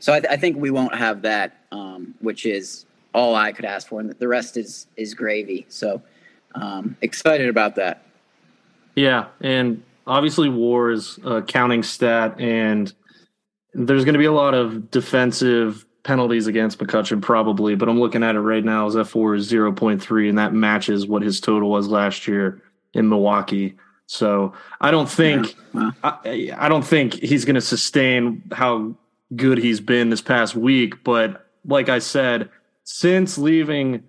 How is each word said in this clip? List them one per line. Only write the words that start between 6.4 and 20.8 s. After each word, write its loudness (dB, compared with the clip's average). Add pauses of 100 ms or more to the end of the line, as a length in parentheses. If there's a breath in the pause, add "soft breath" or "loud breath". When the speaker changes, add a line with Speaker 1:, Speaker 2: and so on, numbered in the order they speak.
Speaker 1:
um, -8
excited 0
about 0
that. -4 (880)
Speaker 2:
Yeah. 2 (140)
And 0 (240)
obviously 2
war 2
is -6
a -2
counting 2
stat, 0
and 0 (800 soft breath)
there's 2
gonna 4
be 4
a 4
lot 2
of -2
defensive 0 (160)
penalties 0
against 0
McCutchen -2
probably, 2
but 0
I'm 4
looking 0
at 2
it 0
right 0
now. 0
His -2
F -2
war 2
is -2
zero 2
point 0
three, 2
and 2
that 0
matches 0